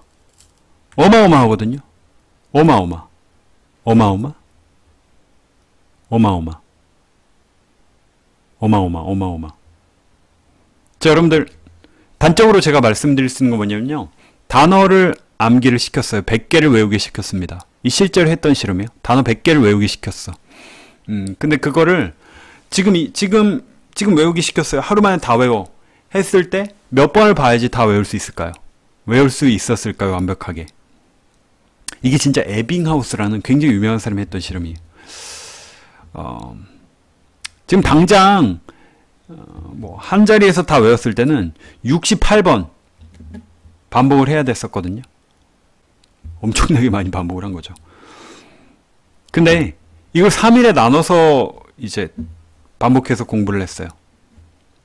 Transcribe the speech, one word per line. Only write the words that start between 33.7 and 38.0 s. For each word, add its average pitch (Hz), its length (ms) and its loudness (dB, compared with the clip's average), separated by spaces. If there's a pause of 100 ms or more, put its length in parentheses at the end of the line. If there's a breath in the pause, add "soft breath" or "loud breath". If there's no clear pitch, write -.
유명한 107 240 -2
사람이 101 240 -6
했던 95 180 -10
실험이에요. 85 360 -10 (1400 loud breath)
어, 60 420 -16 (1120 soft breath)
지금 190 160 2
당장, 180 800 2 (680 soft breath)